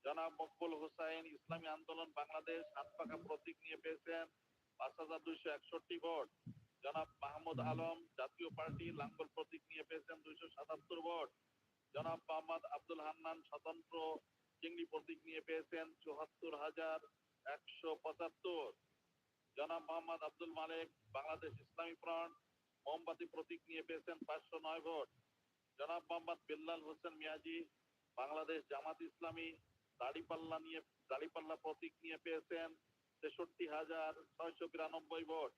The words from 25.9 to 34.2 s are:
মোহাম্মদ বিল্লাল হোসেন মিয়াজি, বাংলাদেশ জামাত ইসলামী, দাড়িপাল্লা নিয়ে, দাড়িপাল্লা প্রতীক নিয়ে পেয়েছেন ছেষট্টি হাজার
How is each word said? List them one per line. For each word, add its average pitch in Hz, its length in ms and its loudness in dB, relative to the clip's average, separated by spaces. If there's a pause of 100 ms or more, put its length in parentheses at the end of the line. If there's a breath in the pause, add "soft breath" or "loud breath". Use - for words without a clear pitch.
মোহাম্মদ 165 300 2 (100)
বিল্লাল 160 380 0
হোসেন 160 340 -6
মিয়াজি, 156 360 -2 (600)
বাংলাদেশ 151 440 2 (100)
জামাত 147 280 0 (100)
ইসলামী, 165 400 -2 (500)
দাড়িপাল্লা 160 640 0
নিয়ে, 160 160 -4 (320)
দাড়িপাল্লা 156 440 0 (100)
প্রতীক 160 280 -2 (100)
নিয়ে 165 200 -4
পেয়েছেন 165 460 0 (500)
ছেষট্টি 170 460 0 (100)
হাজার 160 360 2 (240)